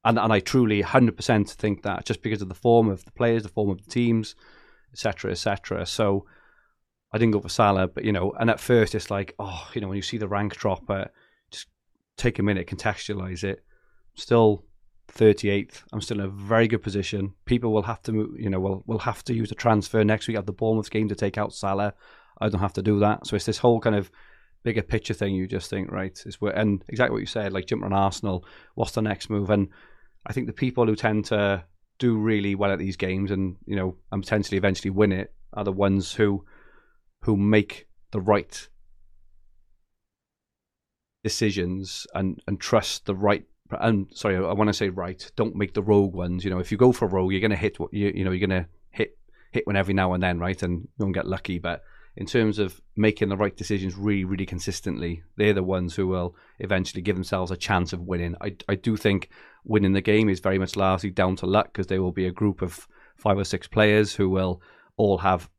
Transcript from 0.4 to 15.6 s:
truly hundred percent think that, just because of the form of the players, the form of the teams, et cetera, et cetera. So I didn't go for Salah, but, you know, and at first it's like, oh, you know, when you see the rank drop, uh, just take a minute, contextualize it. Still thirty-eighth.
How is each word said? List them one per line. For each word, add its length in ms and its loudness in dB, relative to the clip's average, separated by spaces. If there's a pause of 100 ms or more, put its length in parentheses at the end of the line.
truly 400 2
hundred 340 4
percent 340 2
think 340 -4
that, 220 -6
just 160 -4
because 200 -4
of 80 -8
the 40 -10
form 360 6
of 160 -6
the 60 -20
players, 320 0
the 60 -12
form 200 -2
of 140 -4
the 60 -20
teams, 460 0 (560)
et 80 -16
cetera, 320 -4
et 80 -4
cetera. 480 -4
So 400 0 (840)
I 60 -4
didn't 160 4
go 80 0
for 80 -12
Salah, 380 4
but, 160 -8
you 80 0
know, 280 0
and 120 2
at 80 0
first 340 4
it's 160 -6
like, 300 -4
oh, 340 -12
you 80 -6
know, 60 -6
when 80 -6
you 80 -4
see 160 -6
the 80 -4
rank 280 -2
drop, 320 -2
uh, 180 -4 (440)
just 180 -18 (480)
take 220 -2
a 60 0
minute, 240 -2
contextualize 760 -6
it. 200 -6 (500)
Still 500 4 (440)
thirty-eighth. 840 2